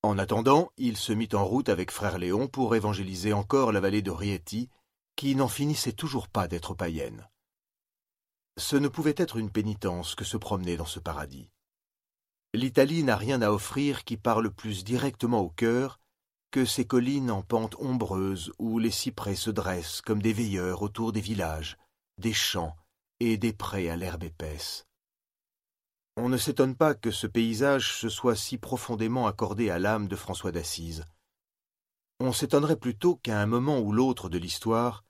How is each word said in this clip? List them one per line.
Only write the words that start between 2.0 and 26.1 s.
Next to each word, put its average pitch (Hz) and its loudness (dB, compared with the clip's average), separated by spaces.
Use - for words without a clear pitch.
Léon 98 0
pour 120 2
évangéliser 98 0
encore 110 4
la 101 4
vallée 98 2
de 95 -4
Rieti, 101 -4
qui 139 0
n'en 135 4
finissait 139 0
toujours 135 -4
pas 92 0
d'être 87 -6
païenne. 71 -4
Ce - -2
ne 143 4
pouvait 147 0
être 165 -2
une 110 -4
pénitence 98 -2
que 104 -8
se 107 -6
promener 92 -2
dans 80 -6
ce - -10
paradis. 76 -10
L'Italie 135 2
n'a 113 4
rien 117 0
à 107 4
offrir 135 0
qui 113 -6
parle 110 2
plus 95 -8
directement 123 0
au 87 0
cœur 120 0
que 131 2
ces 113 0
collines 127 2
en 98 0
pente 110 0
ombreuse 98 -2
où 113 0
les 113 2
cyprès - -4
se - -4
dressent 92 -4
comme 107 0
des 110 2
veilleurs 95 0
autour 110 -2
des 107 0
villages, 85 -4
des 107 0
champs 82 -2
et 113 2
des 110 0
prés 95 -4
à 82 -2
l'herbe 85 -6
épaisse. 78 -10